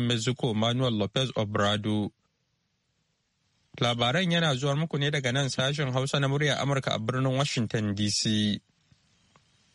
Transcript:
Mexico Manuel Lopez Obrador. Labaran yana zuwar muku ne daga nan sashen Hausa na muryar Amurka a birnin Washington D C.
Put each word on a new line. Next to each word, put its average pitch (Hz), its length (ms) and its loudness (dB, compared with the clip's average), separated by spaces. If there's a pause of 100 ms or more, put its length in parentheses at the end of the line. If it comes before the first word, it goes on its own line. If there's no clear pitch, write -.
Mexico 120 480 0
Manuel 120 380 0
Lopez 110 420 0
Obrador. 104 760 0 (1700)
Labaran 127 520 2
yana 165 240 2
zuwar 139 200 0
muku 160 220 -2
ne 143 140 0
daga 131 200 -2
nan 135 180 0
sashen 139 440 -2
Hausa 135 260 0
na 139 80 2
muryar 143 320 2
Amurka 135 360 0
a 110 40 0
birnin 127 380 0
Washington 110 560 0
D 104 160 -2
C. 104 500 0 (1160)